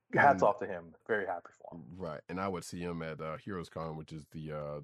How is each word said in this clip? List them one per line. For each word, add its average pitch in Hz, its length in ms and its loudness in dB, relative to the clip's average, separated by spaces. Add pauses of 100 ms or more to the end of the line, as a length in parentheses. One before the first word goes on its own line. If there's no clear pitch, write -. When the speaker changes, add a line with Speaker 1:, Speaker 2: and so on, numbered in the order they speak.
(160)
Speaker 1:
hats 143 260 8
Speaker 2:
And - 20 8
Speaker 1:
off 101 160 6
to 98 60 0
him. 87 280 -6 (140)
Very 104 180 2
happy 87 320 -6
for - 180 -16
him. 82 60 -12 (140)
Speaker 2:
Right. 82 320 -6
And 90 120 -4
I 98 80 2
would 90 160 -2
see 90 160 -8
him 85 220 -4
at, 80 180 -6
uh, 78 160 -4
Heroes 90 320 -6
Con, 80 280 -6
which 78 160 -10
is 76 180 -10
the, 76 220 -8
uh, 73 320 -6